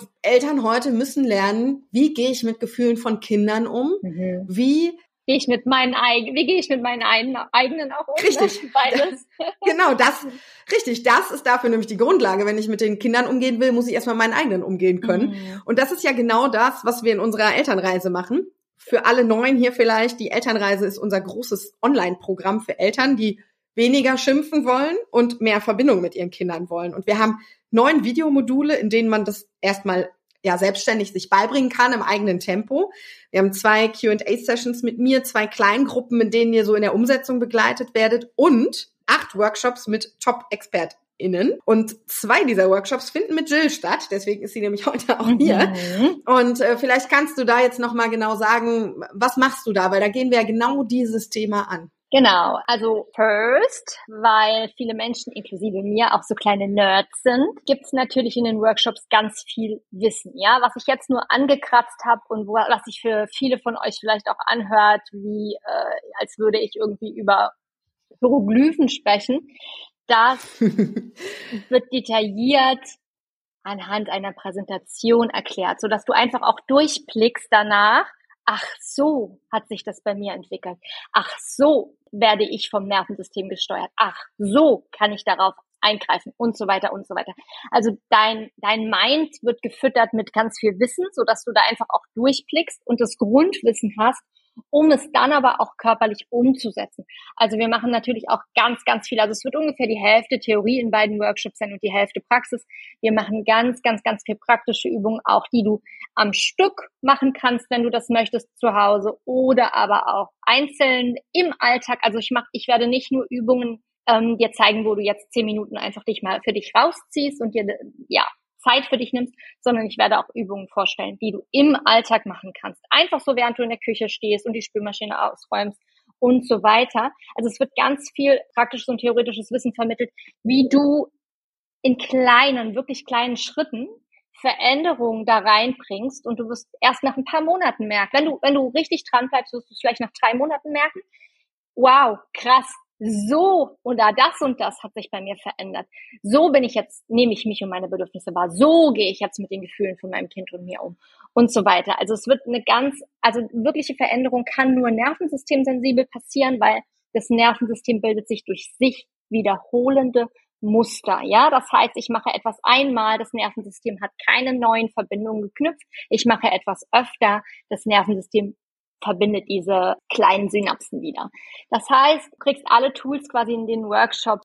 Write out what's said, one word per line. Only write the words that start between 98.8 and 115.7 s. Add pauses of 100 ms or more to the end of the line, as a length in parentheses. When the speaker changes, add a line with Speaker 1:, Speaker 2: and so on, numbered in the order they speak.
Speaker 2:
ganz
viel.
Also
es
wird
ungefähr
die
Hälfte
Theorie
in
beiden
Workshops
sein
und
die
Hälfte
Praxis. (360)
Wir
machen
ganz,
ganz,
ganz
viel
praktische
Übungen,
auch
die
du (340)
am
Stück (120)
machen
kannst,
wenn
du
das
möchtest, (100)
zu
Hause
oder
aber
auch (120)
einzeln (180)
im
Alltag.
Also
ich
mach,
ich
werde
nicht
nur
Übungen, (240)
ähm,
dir
zeigen,
wo
du
jetzt
zehn
Minuten